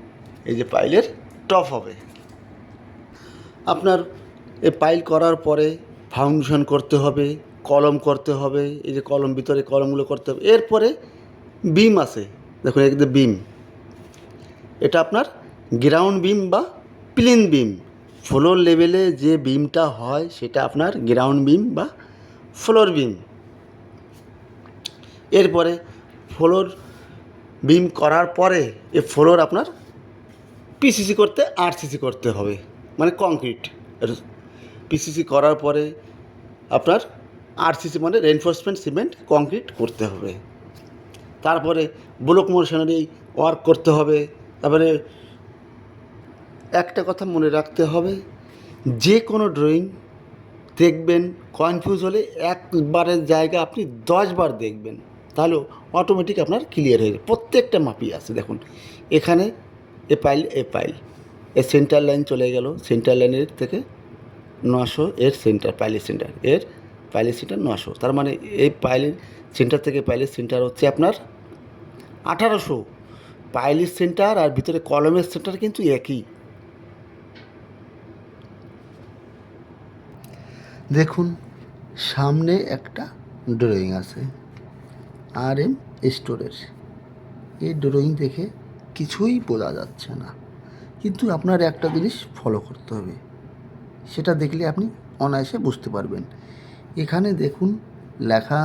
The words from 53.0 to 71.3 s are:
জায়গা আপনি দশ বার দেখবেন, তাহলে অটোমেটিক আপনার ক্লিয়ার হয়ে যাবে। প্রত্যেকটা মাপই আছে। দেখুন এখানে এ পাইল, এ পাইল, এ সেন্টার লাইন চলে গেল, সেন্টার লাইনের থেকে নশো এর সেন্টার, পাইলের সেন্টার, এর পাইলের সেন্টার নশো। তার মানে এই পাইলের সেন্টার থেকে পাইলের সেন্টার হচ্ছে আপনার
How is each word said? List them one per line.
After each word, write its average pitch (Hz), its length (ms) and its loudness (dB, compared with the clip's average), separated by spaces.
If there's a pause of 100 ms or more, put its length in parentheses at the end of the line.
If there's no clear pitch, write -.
জায়গা 160 340 2
আপনি 220 160 -8 (280)
দশ 190 160 4 (120)
বার 160 120 2 (140)
দেখবেন, 110 320 -10 (400)
তাহলে 165 200 2 (440)
অটোমেটিক 190 440 0
আপনার 220 180 -2 (100)
ক্লিয়ার 131 300 4
হয়ে 107 100 2
যাবে। - 160 -8
প্রত্যেকটা 233 580 2
মাপই - 320 -6
আছে। - 200 -16
দেখুন 110 180 -6 (600)
এখানে 170 260 2 (720)
এ - 100 2
পাইল, 143 160 2 (200)
এ - 20 0 (120)
পাইল, - 180 -4 (680)
এ - 20 6 (100)
সেন্টার 147 360 4
লাইন 143 120 2 (100)
চলে 127 240 0
গেল, 127 120 -2 (220)
সেন্টার 120 320 2
লাইনের 131 300 2 (100)
থেকে 135 180 -4 (960)
নশো 127 300 -2 (200)
এর 135 100 4 (100)
সেন্টার, 104 360 0
পাইলের 110 280 -4
সেন্টার, 101 220 -6 (220)
এর 175 100 2 (500)
পাইলের 120 260 -2
সেন্টার 196 200 -8 (100)
নশো। 101 220 -6 (100)
তার 127 180 0
মানে 139 120 -2 (340)
এই 143 60 4 (140)
পাইলের 135 300 0 (420)
সেন্টার 135 300 0
থেকে 139 120 -2 (100)
পাইলের 131 280 -2
সেন্টার 123 300 -4
হচ্ছে 123 260 -4
আপনার 170 220 2 (1160)